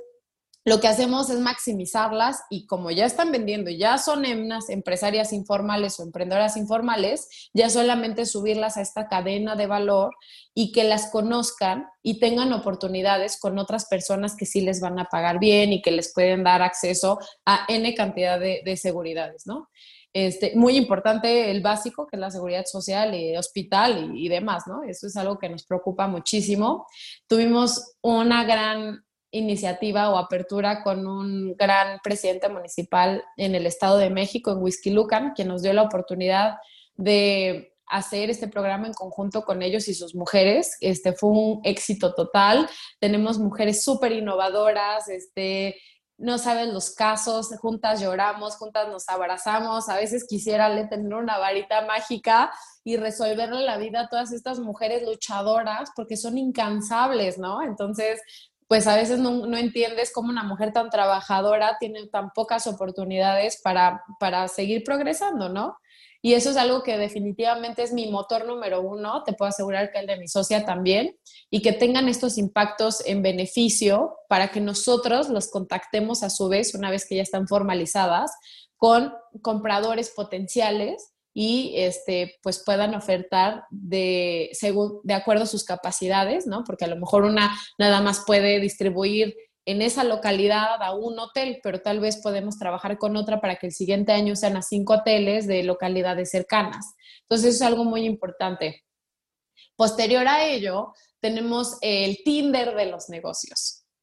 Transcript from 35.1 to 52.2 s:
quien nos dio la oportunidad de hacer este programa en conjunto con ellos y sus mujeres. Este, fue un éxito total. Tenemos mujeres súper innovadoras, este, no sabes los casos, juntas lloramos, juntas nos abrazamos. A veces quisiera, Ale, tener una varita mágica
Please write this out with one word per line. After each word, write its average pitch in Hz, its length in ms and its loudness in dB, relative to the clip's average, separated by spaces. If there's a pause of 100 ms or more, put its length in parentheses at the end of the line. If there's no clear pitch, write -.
quien 190 160 -4
nos 180 140 -4
dio 196 100 2
la 214 120 6
oportunidad 190 720 0 (380)
de 196 800 2 (140)
hacer 202 420 -4
este 220 200 -6
programa 196 380 -4
en 220 60 -8
conjunto 196 520 -6
con 185 160 -2
ellos 208 260 -2
y 196 60 -4
sus 175 220 -10
mujeres. 196 640 2
Este, 185 320 0
fue 208 160 2
un 214 340 2
éxito 196 500 0
total. 202 560 4 (300)
Tenemos 214 400 2
mujeres 208 460 0
súper 262 260 2
innovadoras, 208 960 0
este, 190 720 -4 (400)
no 240 200 -2
sabes 233 300 0
los 190 260 -6
casos, 220 680 -2
juntas 220 400 -2
lloramos, 208 560 -2
juntas 214 320 -4
nos 190 180 -10
abrazamos. 214 800 -2
A 196 80 -2
veces 220 320 -2
quisiera, 214 380 2
Ale, 214 220 0
tener 208 260 -6
una 220 240 -2
varita 202 480 0
mágica 226 640 2 (320)